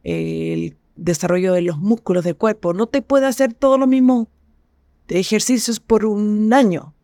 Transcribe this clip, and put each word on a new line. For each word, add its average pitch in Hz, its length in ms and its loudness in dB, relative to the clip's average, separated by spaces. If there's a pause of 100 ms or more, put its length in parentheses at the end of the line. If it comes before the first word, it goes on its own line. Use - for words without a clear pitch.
eh, 165 480 -6
el 165 240 -8 (180)
desarrollo 180 580 -2
de 180 100 0
los 170 160 -4
músculos 190 440 -2
del 170 140 -4
cuerpo. 208 360 -2
No 208 140 -2
te 269 160 -2
puede 269 240 2
hacer 262 260 0
todos 262 280 2
los 269 80 2
mismos 254 400 2 (800)
ejercicios 214 720 -2
por 214 240 0
un 214 480 0
año 190 520 2